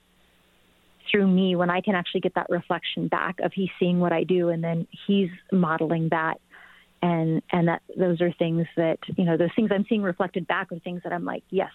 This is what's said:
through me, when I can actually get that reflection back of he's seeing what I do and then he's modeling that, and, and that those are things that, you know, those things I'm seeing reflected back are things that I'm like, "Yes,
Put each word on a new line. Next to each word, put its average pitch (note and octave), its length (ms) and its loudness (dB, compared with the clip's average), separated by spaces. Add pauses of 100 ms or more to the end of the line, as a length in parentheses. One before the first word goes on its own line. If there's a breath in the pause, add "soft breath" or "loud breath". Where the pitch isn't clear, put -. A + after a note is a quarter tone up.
(1120)
through G3+ 160 4
me, F#3 280 4
when F3 140 2
I F#3 140 0
can G#3 120 0
actually F3+ 260 -2
get F3+ 160 -2
that F3 120 -2
reflection E3+ 600 -4
back - 320 -4
of - 120 -2
he's F#3+ 160 -2 (100)
seeing F3+ 220 2
what F3 120 2
I E3 120 0
do F3 240 2
and E3 160 -2
then E3 220 -2 (200)
he's G3 220 2 (240)
modeling E3 600 2
that, D#3+ 280 -2 (640 loud breath)
and, D#3+ 400 2 (100)
and E3+ 160 4
that E3 140 -2 (120)
those F3 280 0
are F3 100 2
things E3 340 0 (100)
that, E3 220 0 (200)
you F#3+ 60 2
know, E3 120 2
those E3+ 180 2
things A3 160 2
I'm G3+ 160 0
seeing G#3+ 160 0
reflected F3+ 440 -4
back F#3 260 -4
are E3+ 60 -8
things F3 260 -10
that - 80 -8
I'm F3 140 -4
like, F3+ 240 -6
"Yes, F#3+ 240 -2